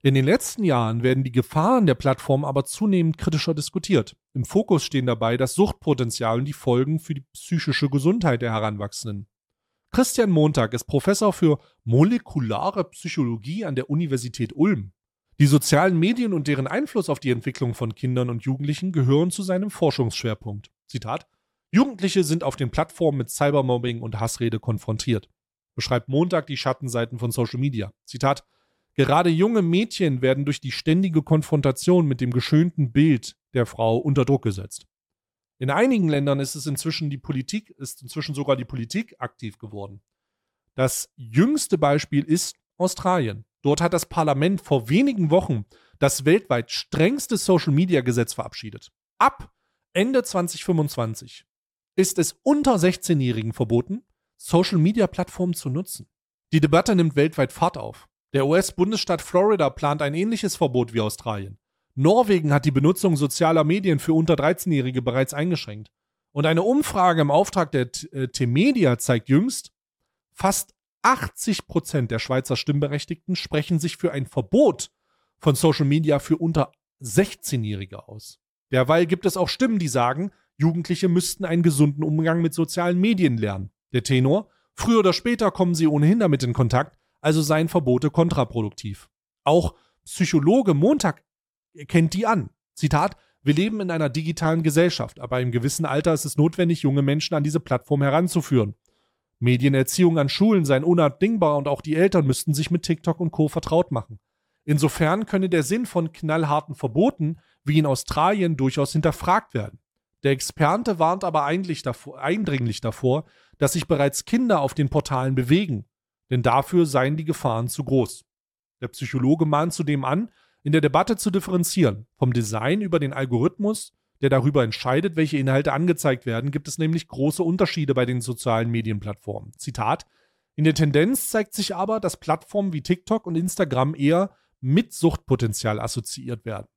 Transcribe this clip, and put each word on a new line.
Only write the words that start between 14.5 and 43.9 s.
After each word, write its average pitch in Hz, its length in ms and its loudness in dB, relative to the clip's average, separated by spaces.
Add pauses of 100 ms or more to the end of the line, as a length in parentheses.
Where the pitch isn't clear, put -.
Ulm. 143 380 0 (480)
Die 147 60 6
sozialen 151 520 4
Medien 226 340 0
und 151 140 -4
deren 135 220 -2
Einfluss 240 400 -4
auf 147 100 -2
die 127 140 -2
Entwicklung 120 420 -4
von 113 220 -6
Kindern 127 340 -2
und 117 140 -8
Jugendlichen 143 480 -4
gehören 151 400 2
zu 208 100 -8
seinem 190 280 -4
Forschungsschwerpunkt. 113 1000 -4 (160)
Zitat: 117 400 -10 (460)
"Jugendliche 196 500 2
sind 160 220 -2
auf 135 100 -4
den 127 160 -4
Plattformen 156 480 -2
mit 120 120 -6
Cybermobbing 127 720 0
und 110 200 -8
Hassrede 113 400 -2
konfrontiert", 110 680 -4 (460)
beschreibt 123 340 -4
Montag 160 380 0
die 139 100 -10
Schattenseiten 120 640 -4
von 117 140 -4
Social 123 260 -4
Media. 120 340 -4 (120)
Zitat: 139 400 -2 (500)
"Gerade 143 340 4
junge 196 340 4
Mädchen 170 600 0
werden 131 220 2
durch 143 160 -2
die 131 100 -8
ständige 160 520 0
Konfrontation 156 840 2
mit 127 140 -2
dem 123 100 -2
geschönten 147 600 2
Bild 143 420 2 (200)
der 120 120 0
Frau 113 300 0
unter 139 280 2
Druck 135 180 2
gesetzt." 98 440 -6 (720)
In 127 100 -4
einigen 202 400 2
Ländern 143 300 2
ist 139 160 -6
es 147 120 -10
inzwischen 151 440 -4
die 143 80 -8
Politik, 139 520 -6
ist - 320 -16
inzwischen 143 340 -10
sogar 139 180 0
die 127 100 -6
Politik 131 540 -8
aktiv 117 400 -12
geworden. 101 420 -16 (760)
Das - 400 -2
jüngste 175 600 0
Beispiel 147 460 0
ist 160 320 -2 (220)
Australien. 175 680 -2 (180)
Dort 147 180 2
hat 170 140 0